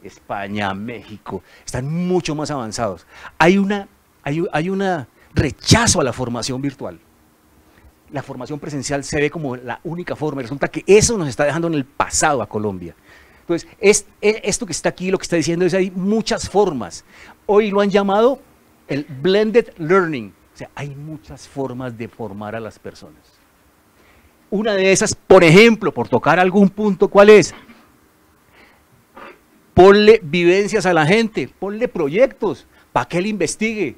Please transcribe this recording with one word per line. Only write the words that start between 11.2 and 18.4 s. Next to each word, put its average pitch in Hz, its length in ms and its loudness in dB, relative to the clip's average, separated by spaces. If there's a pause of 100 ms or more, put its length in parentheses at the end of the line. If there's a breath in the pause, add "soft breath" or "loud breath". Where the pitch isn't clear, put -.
está 147 160 -2
dejando 165 240 -2
en 160 60 -2
el 139 100 -2
pasado 143 560 -2
a 104 80 -8
Colombia. 95 440 -8 (480 soft breath)
Entonces, 170 280 -6 (100)
es, 202 280 2 (140)
es, 214 200 0
esto 208 240 -6
que 175 60 -12
está - 180 -4
aquí, 180 220 -6
lo 185 80 -2
que - 40 -18
está - 120 -4
diciendo 170 300 0
es, 175 100 0
hay 190 160 -2
muchas 202 580 -4
formas. 156 560 -2 (400 loud breath)
Hoy 214 240 2
lo 196 100 -2
han 202 120 0
llamado 202 500 0 (460)